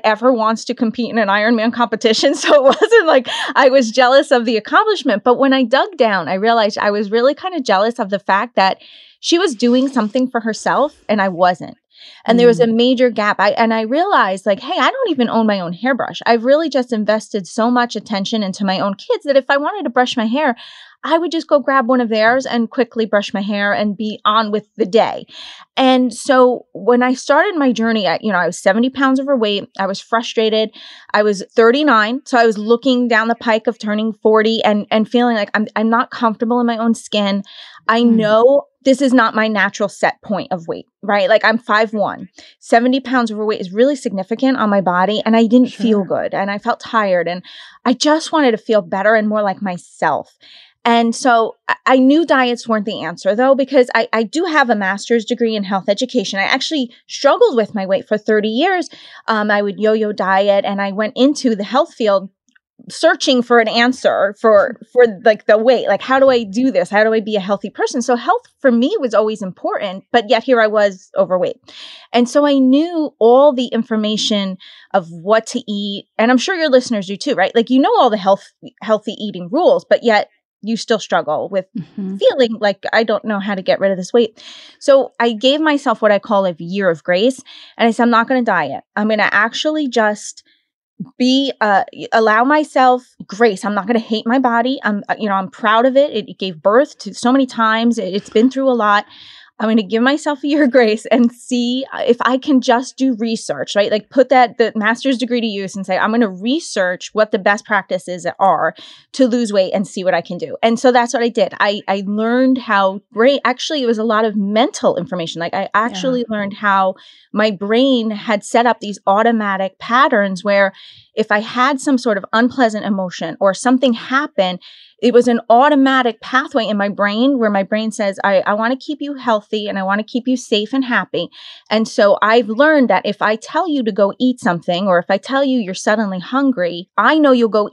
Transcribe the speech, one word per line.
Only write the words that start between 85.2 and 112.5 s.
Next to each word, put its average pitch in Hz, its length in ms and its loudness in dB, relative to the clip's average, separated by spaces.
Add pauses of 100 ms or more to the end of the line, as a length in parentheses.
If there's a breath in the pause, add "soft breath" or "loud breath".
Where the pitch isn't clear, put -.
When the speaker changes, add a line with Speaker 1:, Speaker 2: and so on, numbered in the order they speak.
Speaker 1:
gave 254 280 0
myself 285 400 0
what 214 100 4
I 202 80 4
call 196 260 0
a 180 120 -4
year 185 320 -4
of 165 140 -2
grace. 202 360 0 (380 loud breath)
And 226 100 2
I 226 40 2
said, 233 120 0
"I'm 233 80 2
not 226 160 2
gonna 254 160 0
diet. 160 400 -2 (120)
I'm 208 140 -2
gonna 214 220 0
actually 294 560 -2
just 214 560 -4 (760)
be, 262 340 0 (100)
uh, 208 220 2 (280)
allow 220 320 2
myself 262 720 0 (100)
grace. 208 400 0
I'm 202 80 -4
not 196 140 -4
gonna 233 100 0
hate 220 300 -4
my 240 100 2
body. 254 460 0
I'm, 208 260 -4
uh, 185 80 -4
you 214 100 -4
know, 202 60 -2
I'm 190 160 -4
proud 226 380 2
of 262 100 0
it. 285 160 2
It, 214 160 -8
it 180 80 -18
gave 180 240 -8
birth 233 380 2
to 190 160 -14
so 240 160 0
many 269 160 2
times. 226 500 0
It, 185 160 -6
it's 202 160 -8
been 240 220 2
through 269 180 -2
a 247 80 2
lot. 208 280 2 (540 loud breath)
I'm 220 100 -2
gonna 220 140 2
give 220 180 -2
myself 285 420 -2
a 302 40 -4
year 294 160 2
of 247 80 2
grace 226 340 2
and 240 260 2
see, 247 640 -4
uh, - 140 -6
if 240 140 4
I 254 180 0
can 262 220 0
just 247 360 0
do 262 220 0
research," 214 560 -6
right? 208 160 0
Like, 214 180 -2
put 254 200 2
that, 247 280 4
the 226 180 0
master's 226 440 -2
degree 240 200 -2
to 226 60 -4
use 196 300 -6
and 196 100 -10
say, 185 140 -2
"I'm 202 100 0
gonna 220 220 0
research 190 840 -6
what 214 160 0
the 226 80 -2
best 202 260 0
practices 180 600 -6 (140)
are 160 340 2 (400 loud breath)
to 262 140 2
lose 226 260 -2
weight 190 180 0
and 196 160 -2
see - 160 -8
what 180 120 0
I 170 60 0
can 170 180 -10
do." 139 240 -10
And 226 160 2
so 254 120 4
that's 240 220 2
what 240 80 -2
I 240 80 0
did. 202 300 -2
I, 208 280 0
I 196 200 -2
learned 240 500 0